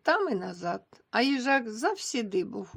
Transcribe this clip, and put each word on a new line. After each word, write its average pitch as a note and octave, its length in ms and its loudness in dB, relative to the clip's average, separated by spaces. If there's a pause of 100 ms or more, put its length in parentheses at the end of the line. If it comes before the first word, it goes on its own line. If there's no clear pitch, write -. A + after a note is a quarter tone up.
там F4+ 260 2
і A#3 60 0
назад, F3+ 760 -6
а G#3+ 100 4
їжак C4+ 480 2
завсіди A3+ 760 -2
був G3+ 340 -8